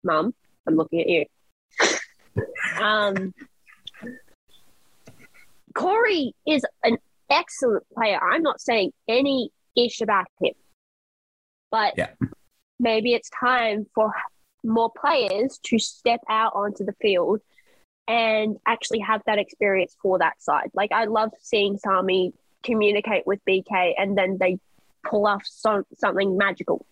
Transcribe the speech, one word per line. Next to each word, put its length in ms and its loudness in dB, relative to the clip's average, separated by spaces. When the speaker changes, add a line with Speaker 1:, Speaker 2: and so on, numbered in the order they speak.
Speaker 1:
Mum, 300 0
I'm 80 2
looking 260 0
at 80 -2
you. 160 2
Um, 520 0
Corey 600 2
is 160 2
an 140 4
excellent 540 0
player. 280 0
I'm 220 0
not 180 -2
saying 300 0
any 440 0
ish 260 0
about 240 0
him. 120 0
But 280 0
Speaker 2:
Yeah. 140 -4
Speaker 1:
maybe 340 2
it's 160 -4
time 640 0
for 180 2
more 280 2
players 720 0
to 160 0
step 500 -2
out 260 2
onto 280 -4
the 180 -6
field 400 2
and 580 0
actually 340 -2
have 260 -2
that 120 2
experience 640 0
for 180 2
that 220 0
side. 320 -2
Like, 180 -2
I 140 0
love 260 -2
seeing 360 0
Sami 560 0
communicate 640 0
with 180 -2
B 220 0
K 300 0
and 200 0
then 220 0
they 200 0
pull 220 0
off 180 0
so-, 400 -2
something 400 0
magical. 540 -2